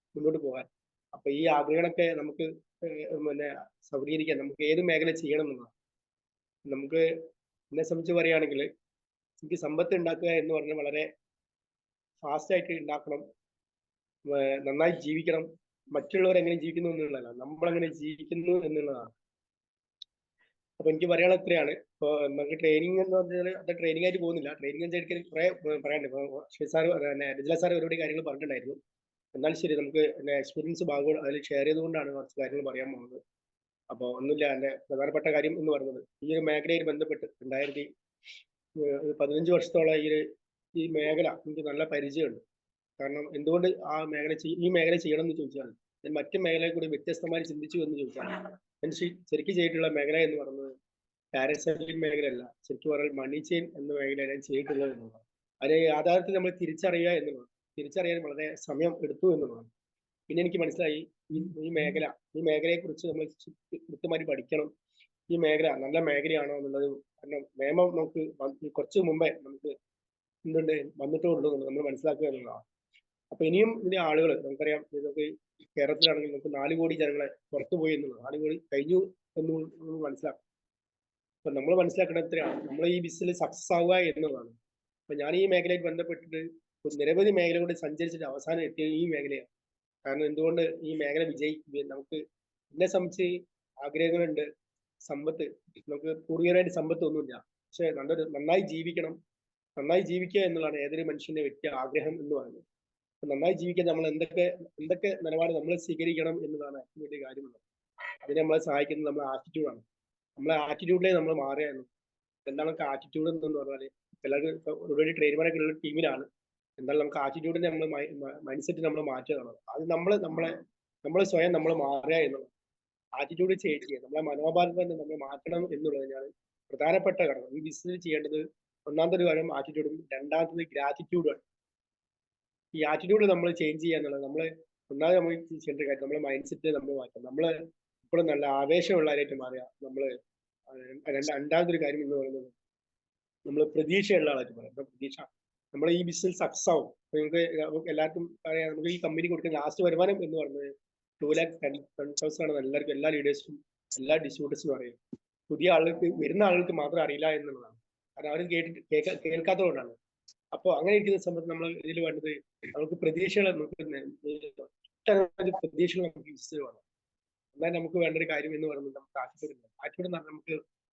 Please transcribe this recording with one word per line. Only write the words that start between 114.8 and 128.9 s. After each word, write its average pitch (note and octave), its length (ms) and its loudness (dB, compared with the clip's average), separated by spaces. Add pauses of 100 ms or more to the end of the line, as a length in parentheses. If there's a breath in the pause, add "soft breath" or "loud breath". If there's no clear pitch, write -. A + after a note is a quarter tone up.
already D#3 300 4
ട്രെയിനർമാരൊക്കെ D#3+ 420 4
ഉള്ള D#3 140 0
ടീമിലാണ്. D3 520 -2 (540)
എന്നാൽ C#3 200 0
നമുക്ക് D3 180 -2
ആറ്റിറ്റ്യൂഡിനെ E3 520 0
നമ്മൾ D#3+ 180 -2
മൈ-, D3+ 240 -4
മ-, C#3+ 320 -12
മൈൻഡ് C3+ 200 -8
സെറ്റ് E3 180 -4
നമ്മൾ D#3 200 0
മാറ്റുക C#3 340 -4
എന്നുള്ളത്. A#2+ 220 -10 (120)
അത് D#3 200 -6
നമ്മള് F3 280 4
നമ്മളെ, E3 340 -2 (540)
നമ്മള് E3+ 180 4
സ്വയം F3+ 280 4
നമ്മൾ D#3+ 220 4
മാറുക C#3 420 0
എന്നുള്ളത്. C#3 340 0 (720)
ആറ്റിറ്റ്യൂഡ് F3+ 400 0
ചേഞ്ച് D3+ 280 -2
ചെയ്യുക, C3 160 -10
നമ്മളെ C#3+ 180 -4
മനോഭാവം E3 600 2
തന്നെ E3+ 140 -2
നമ്മൾ D3+ 200 -8
മാറ്റണം D#3 580 -6
എന്നുള്ളത് D3 300 -2
തന്നെയാണ് C3+ 260 -10 (400)
പ്രധാനപ്പെട്ട F3+ 520 2
ഘടകം. C3 360 -2
ഈ D#3 40 -8
ബിസിനസ് F3 400 -8
ചെയ്യേണ്ടത് D#3 500 -2 (360)
ഒന്നാമത്തെ E3 300 2